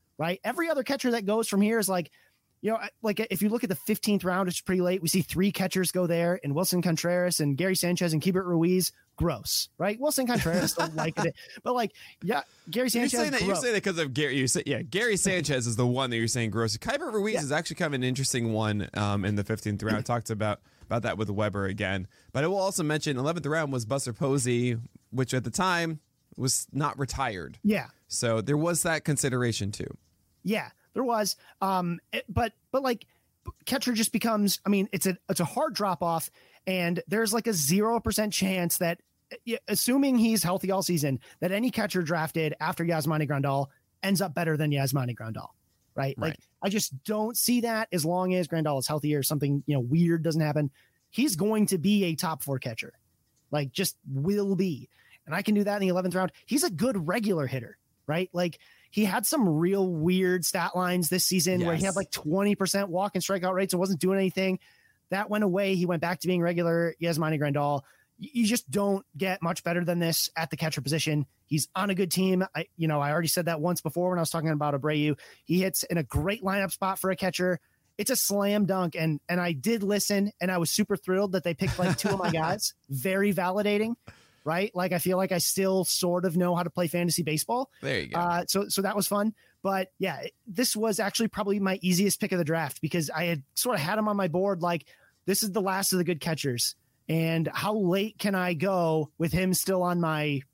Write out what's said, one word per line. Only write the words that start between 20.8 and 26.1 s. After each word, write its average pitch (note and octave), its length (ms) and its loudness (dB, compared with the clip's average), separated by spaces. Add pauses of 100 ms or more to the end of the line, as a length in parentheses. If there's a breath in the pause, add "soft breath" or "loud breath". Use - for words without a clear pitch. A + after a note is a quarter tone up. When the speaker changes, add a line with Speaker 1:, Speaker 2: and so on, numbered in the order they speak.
Speaker 2:
about A#2 220 -4
that F#2+ 140 -2
with G#2 120 -2
Weber G2+ 360 -2
again, G2 440 -4 (240 soft breath)
but C3+ 100 0
I D#3+ 40 0
will G3 100 0
also F#3+ 260 0
mention D3+ 320 -2
eleventh D3+ 300 -2
round D3+ 260 -2
was B2 140 -2
Buster C3 260 -4
Posey, B2 640 0 (360)
which B2+ 220 -2
at B2+ 120 -2
the A#2+ 60 -6
time E3+ 500 0 (340)